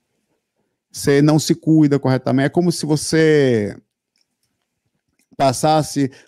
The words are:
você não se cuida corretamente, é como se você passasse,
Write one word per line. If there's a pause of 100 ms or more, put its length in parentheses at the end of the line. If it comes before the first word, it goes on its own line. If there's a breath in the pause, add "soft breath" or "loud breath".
(920)
você
não
se
cuida
corretamente,
é
como
se
você (1600)
passasse, (160 loud breath)